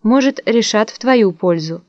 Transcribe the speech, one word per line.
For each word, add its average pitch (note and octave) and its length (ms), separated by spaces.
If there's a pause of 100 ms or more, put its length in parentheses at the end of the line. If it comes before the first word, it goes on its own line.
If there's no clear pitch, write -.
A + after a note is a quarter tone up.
может, C4+ 420
решат A3 460
в - 80
твою A#3 320
пользу E3 580